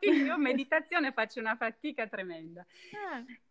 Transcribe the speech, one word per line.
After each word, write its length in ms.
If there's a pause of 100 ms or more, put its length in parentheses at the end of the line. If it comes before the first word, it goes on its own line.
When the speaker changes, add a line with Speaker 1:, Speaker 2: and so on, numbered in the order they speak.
Speaker 1:
io 300
Speaker 2:
<laughs> 0
Speaker 1:
meditazione 760
faccio 280
una 160
fatica 520
tremenda. 580 (280)
Speaker 2:
Ah. 300 (280)